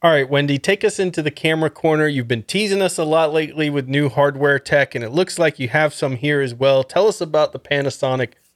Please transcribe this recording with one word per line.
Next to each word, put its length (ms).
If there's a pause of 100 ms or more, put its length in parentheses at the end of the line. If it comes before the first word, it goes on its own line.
All 80
right, 180
Wendy, 300
take 240
us 160
into 240
the 80
camera 400
corner. 380
You've 180
been 160
teasing 400
us 160
a 60
lot 280
lately 380
with 160
new 220
hardware 500
tech, 380
and 80
it 80
looks 260
like 220
you 80
have 260
some 220
here 240
as 120
well. 300
Tell 240
us 140
about 320
the 80
Panasonic 720 (240)